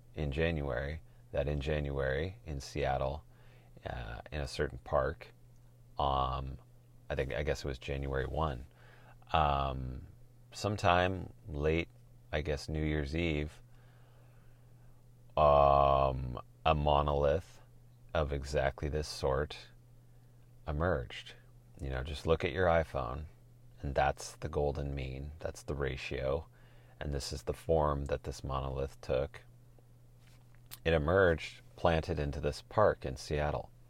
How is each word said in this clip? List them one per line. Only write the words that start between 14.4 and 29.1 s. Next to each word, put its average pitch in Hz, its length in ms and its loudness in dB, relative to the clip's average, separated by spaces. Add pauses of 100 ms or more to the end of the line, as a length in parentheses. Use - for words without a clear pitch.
um, 69 1040 6 (260)
a 80 80 6
monolith 73 880 2 (520)
of 76 180 0
exactly 71 560 -2
this 76 220 -4
sort 69 480 -2 (1080)
emerged. 76 680 -2 (480)
You 69 80 -6
know, 65 120 -2
just 71 240 -8
look 80 200 4
at 78 80 -2
your 90 140 2
iPhone, 73 560 2 (580)
and 71 120 -4
that's 69 460 0
the - 80 -6
golden 71 480 -2
mean, 67 440 -8
that's - 240 -8
the 78 120 -6
ratio, 67 720 -4 (560)
and 76 120 -6
this 69 200 -6
is 73 80 -8
the - 100 -6
form 73 540 2
that - 180 -2
this - 180 -10
monolith 67 600 -4
took. 67 400 -2 (1400)